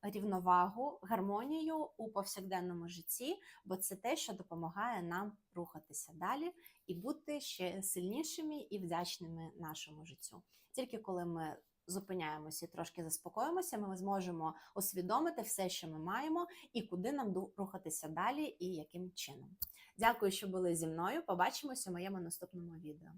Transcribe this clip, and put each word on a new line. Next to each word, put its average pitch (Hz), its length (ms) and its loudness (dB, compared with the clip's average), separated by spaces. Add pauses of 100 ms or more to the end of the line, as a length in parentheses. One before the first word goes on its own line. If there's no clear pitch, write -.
рівновагу, 196 1000 6
гармонію 262 960 2
у 220 140 -4
повсякденному 185 800 0
житті, 247 500 -2 (260)
бо 185 100 0
це 185 200 -2
те, 254 200 2
що 226 180 -2
допомагає 175 720 -2
нам 190 340 -2 (160)
рухатися - 640 -6
далі 262 360 0 (360)
і 180 60 -2
бути 285 460 -2
ще 190 440 -2
сильнішими 294 720 0
і 208 240 -4
вдячними 165 760 -2
нашому 156 500 -8
життю. - 380 -12 (280)
Тільки 254 260 -2
коли 185 280 0
ми 165 320 -2 (300)
зупиняємося 165 760 -4
і - 40 -10
трошки 170 340 -4
заспокоїмося, 254 720 0
ми 196 180 -2
зможемо 180 600 0 (200)
усвідомити 208 680 2
все, 190 280 0
що 175 180 -4
ми 156 120 -4
маємо, 302 480 2 (260)
і 233 80 2
куди 185 300 0
нам 254 200 2
ду-, 185 260 0
рухатися 190 500 -4
далі, 233 520 0
і 180 60 -2
яким 180 460 -4
чином. 143 460 -10 (400)
Дякую, 226 340 6
що 190 160 -2
були 180 280 4
зі 160 120 2
мною. 185 380 2
Побачимось 202 600 2
у 185 40 -4
моєму 185 280 -2
наступному 170 540 -6
відео. 156 440 -10